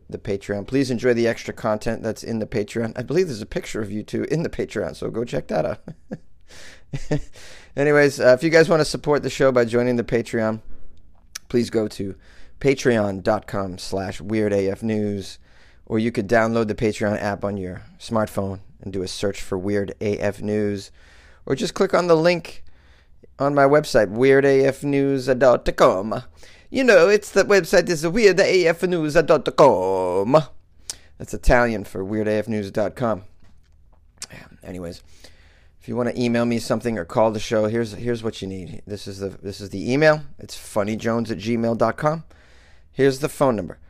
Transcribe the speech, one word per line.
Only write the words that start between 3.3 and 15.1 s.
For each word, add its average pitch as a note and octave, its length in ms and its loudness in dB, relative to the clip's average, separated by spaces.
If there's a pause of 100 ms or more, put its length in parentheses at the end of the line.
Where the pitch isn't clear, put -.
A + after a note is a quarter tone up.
a G2+ 40 -12
picture - 360 -8
of G2+ 100 -8
you G#2 120 -6
two A2+ 220 -6
in D#3+ 180 -2
the A#2+ 60 -4
Patreon, - 460 -6
so - 140 -8
go G#2+ 160 -6
check - 220 -8
that D#3+ 180 -2
out. - 140 -6 (1300)
<laughs> D3 120 -2 (540)
Anyways, C#3+ 440 4
uh, B2+ 180 8
if B2+ 60 -4
you E3 60 2
guys D#3+ 200 6
wanna D#3 160 4
support C#3+ 380 -2
the C3+ 60 -4
show C3+ 220 2
by B2 140 4
joining A#2+ 300 0
the A#2 80 0
Patreon, A2 580 -2 (880)
please A#2+ 200 0
go G#2+ 180 -2
to G2 280 -10 (440)
patreon A2+ 640 0
dot G#2+ 240 0
com F#2+ 320 -6
slash F#2+ 440 -8
weird G#2 320 -2
A G2 160 2
F G2 120 -6
news, G#2 560 -4 (480)